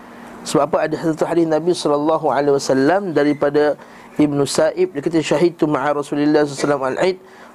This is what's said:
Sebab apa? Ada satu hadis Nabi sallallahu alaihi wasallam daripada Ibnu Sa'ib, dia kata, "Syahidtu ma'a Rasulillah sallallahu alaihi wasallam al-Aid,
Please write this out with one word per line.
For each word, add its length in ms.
Sebab 240
apa? 100
Ada 240
satu 80
hadis 240
Nabi 240
sallallahu 560
alaihi 320
wasallam 560
daripada 640
Ibnu 240
Sa'ib, 480
dia 80
kata, 240
"Syahidtu 480
ma'a 240
Rasulillah 480
sallallahu 80
alaihi 160
wasallam 160
al-Aid, 340